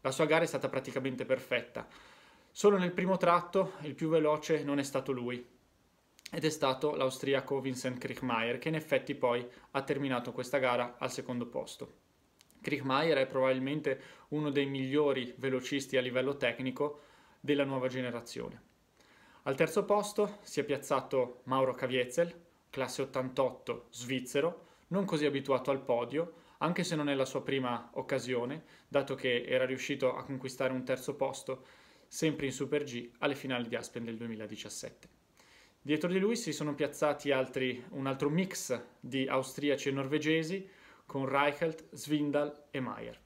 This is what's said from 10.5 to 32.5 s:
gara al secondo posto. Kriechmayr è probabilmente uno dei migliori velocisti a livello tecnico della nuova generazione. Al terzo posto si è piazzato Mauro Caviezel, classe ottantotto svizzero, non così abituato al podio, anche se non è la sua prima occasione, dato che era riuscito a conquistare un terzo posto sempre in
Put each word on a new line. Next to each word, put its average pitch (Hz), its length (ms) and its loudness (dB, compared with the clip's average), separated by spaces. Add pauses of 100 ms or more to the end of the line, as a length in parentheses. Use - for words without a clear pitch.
gara 123 400 2
al 131 140 -4
secondo 123 340 -4
posto. - 560 -10 (580)
Kriechmayr 139 580 2
è 131 80 4
probabilmente 131 720 0 (280)
uno 151 220 -2
dei 139 160 2
migliori 135 720 2
velocisti 131 600 -2
a 127 40 6
livello 127 360 0
tecnico 131 680 -2 (360)
della 143 240 2
nuova 135 240 0
generazione. 120 760 -6 (800)
Al 135 120 0
terzo 165 300 4
posto 202 580 2
si - 160 -6
è 139 60 2
piazzato 131 800 0
Mauro 131 280 2
Caviezel, 127 600 0 (340)
classe 131 340 -4
ottantotto 127 880 -2
svizzero, 131 760 -2 (220)
non 190 160 0
così 151 220 2
abituato 139 440 0
al 135 120 0
podio, 123 600 -2 (160)
anche 170 240 0
se 170 140 -2
non 147 120 0
è 143 60 2
la 135 120 2
sua 131 160 -4
prima 131 500 -2
occasione, 127 720 -4 (240)
dato 139 260 0
che 123 300 0
era 127 220 2
riuscito 131 500 0
a 131 80 -8
conquistare 135 480 -4
un 127 100 -2
terzo 131 320 -2
posto 135 500 -4 (440)
sempre 147 380 0
in 131 60 -2